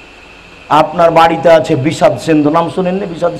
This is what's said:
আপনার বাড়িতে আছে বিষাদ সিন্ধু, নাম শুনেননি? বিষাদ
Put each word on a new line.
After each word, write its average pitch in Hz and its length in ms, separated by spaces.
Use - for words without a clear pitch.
আপনার 160 420
বাড়িতে 160 400
আছে 160 260
বিষাদ 143 420
সিন্ধু, 151 320
নাম 165 200
শুনেননি? 185 360
বিষাদ 170 340